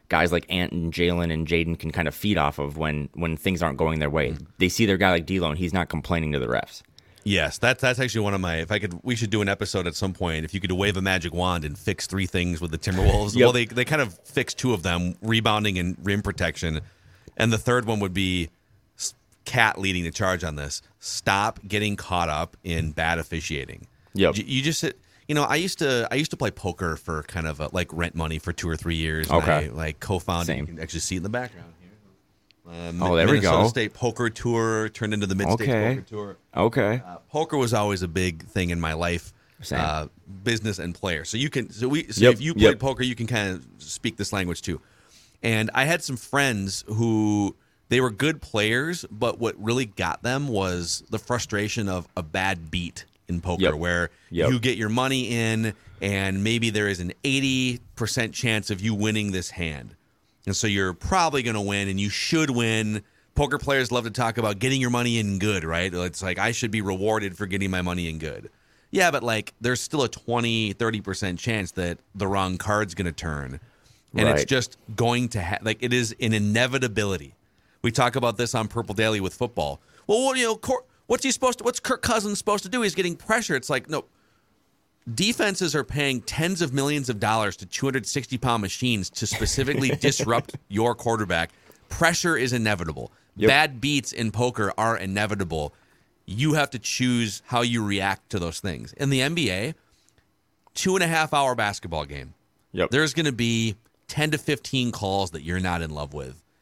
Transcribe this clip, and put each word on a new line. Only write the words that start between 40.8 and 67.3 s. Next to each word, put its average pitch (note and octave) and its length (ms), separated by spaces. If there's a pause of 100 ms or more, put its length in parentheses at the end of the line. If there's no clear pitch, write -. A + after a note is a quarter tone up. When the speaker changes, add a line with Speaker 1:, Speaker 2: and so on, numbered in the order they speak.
Speaker 2:
player. E2 320
So - 100
you C#3+ 140
can, B2 200
so A#2+ 180
we, C#3 220
so G2+ 120
Speaker 1:
Yep, B2 120
Speaker 2:
if G#2 60
you D#3 160
Speaker 1:
yep. G#2+ 140
Speaker 2:
played - 100
poker, C3 220
you B2+ 120
can A2+ 120
kind G#2+ 240
of C#2+ 160 (120)
speak - 380
this - 160
language F2+ 300
too. D#2 180 (600)
And A2+ 320
I C3 100
had D#3+ 180
some C3 140
friends A2+ 680
who, G#2+ 680 (360)
they B2 100
were B2+ 100
good C#3+ 300
players, B2 720
but G#2+ 280
what A2 240
really A#2+ 220
got F#2 380
them C3+ 260
was F2+ 640
the A2 80
frustration G#2+ 720
of F2+ 280
a F2+ 60
bad F2 480
beat F2 340 (240)
in E2+ 140
poker, F2+ 220
Speaker 1:
Yep. D2+ 100
Speaker 2:
where F2 360 (200)
Speaker 1:
Yep. E2+ 200
Speaker 2:
you B2+ 80
get A2+ 200
your A2 100
money B2+ 400
in, A2+ 460 (260)
and G2 420
maybe A2+ 280
there G#2 180
is F2+ 120
an F2 120 (120)
eighty C3 560 (140)
percent A2+ 380
chance A2 380
of F#2+ 100
you A2 140
winning G#2 380
this F2+ 180
hand. D2 460 (500)
And G2 80
so - 120
you're G2 260
probably D#3 500
gonna A2 200
win, G2+ 260
and F#2+ 120
you G2+ 100
should D#3 400
win. A2 520 (320)
Poker C#3+ 240
players C3+ 320
love A#2+ 140
to A2+ 60
talk A2+ 280
about G#2 200
getting C3 220
your B2 100
money A#2+ 280
in G2+ 200
good, F#2+ 260
right? E2+ 280
It's F2 300
like, F#2 160
"I A2 140
should A#2 180
be G#2+ 120
rewarded G2 540